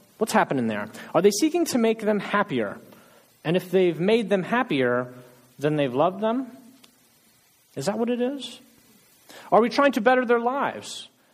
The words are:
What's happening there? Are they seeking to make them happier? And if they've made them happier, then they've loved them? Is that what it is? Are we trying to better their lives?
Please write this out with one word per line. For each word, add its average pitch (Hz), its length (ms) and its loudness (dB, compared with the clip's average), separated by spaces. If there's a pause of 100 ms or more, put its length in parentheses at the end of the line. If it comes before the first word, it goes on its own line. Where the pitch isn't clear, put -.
(180)
What's - 160 -2
happening 151 320 2
there? 107 240 -4 (240)
Are 165 80 4
they 202 80 6
seeking 320 360 0
to - 120 -2
make 226 220 0
them 208 200 0
happier? 123 580 -2 (640)
And 160 140 0
if 180 140 -4
they've 180 280 2
made 208 300 2
them 190 140 2
happier, 131 640 0 (500)
then 151 180 0
they've 139 180 0
loved 180 260 0
them? 233 260 -2 (1300)
Is 139 120 -10
that 208 120 -2
what 233 120 -2
it 240 100 -4
is? 262 400 -6 (920)
Are 202 120 6
we 240 80 0
trying 285 220 4
to 233 100 -2
better 254 240 4
their 233 140 2
lives? 247 680 -4 (260)